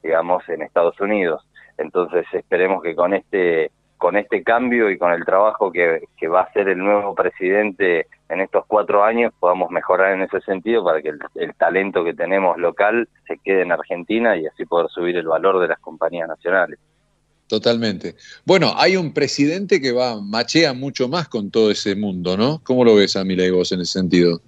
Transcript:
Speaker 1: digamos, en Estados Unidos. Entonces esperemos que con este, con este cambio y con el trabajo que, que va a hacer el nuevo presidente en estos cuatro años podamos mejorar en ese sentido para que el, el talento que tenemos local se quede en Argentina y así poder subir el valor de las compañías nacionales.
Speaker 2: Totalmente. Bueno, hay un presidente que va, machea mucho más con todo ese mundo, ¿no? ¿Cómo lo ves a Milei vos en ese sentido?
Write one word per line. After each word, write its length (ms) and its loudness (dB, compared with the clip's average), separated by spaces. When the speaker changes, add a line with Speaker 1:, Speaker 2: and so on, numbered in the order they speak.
Speaker 1:
digamos, 480 0
en 120 -6
Estados 380 0
Unidos. 460 -2
Entonces 580 -2
esperemos 500 -2
que 120 -4
con 200 0
este, 560 0
con 180 0
este 280 -2
cambio 480 2
y 80 -4
con 120 2
el 140 -2
trabajo 460 2
que, 320 0
que 100 -6
va 140 2
a 20 0
hacer 260 -2
el 80 0
nuevo 380 0
presidente 920 0
en 120 -4
estos 260 -2
cuatro 360 2
años 360 2
podamos 320 0
mejorar 420 2
en 80 -2
ese 200 -4
sentido 420 -2
para 180 0
que 80 -6
el, 100 -10
el 220 -8
talento 480 0
que 100 -4
tenemos 440 0
local 520 0
se 120 -8
quede 240 0
en 80 -2
Argentina 680 -2
y 80 -6
así 200 -10
poder 240 0
subir 280 -4
el 100 -4
valor 320 0
de 80 0
las 120 -4
compañías 480 -6
nacionales. 500 -2
Speaker 2:
Totalmente. 680 -2
Bueno, 320 2
hay 180 2
un 160 -2
presidente 680 0
que 100 -2
va, 300 -2
machea 520 0
mucho 360 -4
más 180 -4
con 220 -6
todo 220 4
ese 240 -2
mundo, 420 -4
¿no? 260 0
¿Cómo 220 2
lo 100 8
ves 200 4
a 80 -2
Milei 260 0
vos 220 0
en 100 -2
ese 180 -4
sentido? 480 2